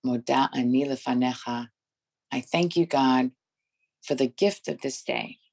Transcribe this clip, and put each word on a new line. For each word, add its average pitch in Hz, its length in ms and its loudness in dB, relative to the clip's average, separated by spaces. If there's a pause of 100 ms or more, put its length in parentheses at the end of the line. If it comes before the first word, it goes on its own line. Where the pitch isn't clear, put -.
Moda 131 480 0
ani 131 320 2
lefanecha. 123 800 -2 (640)
I 135 100 -4
thank 170 340 0
you, 170 100 4
God, 131 460 2 (720)
for 147 120 -2
the 131 120 2
gift 196 400 -2
of 147 140 -8
this 135 200 -8
day. 117 360 -6 (160)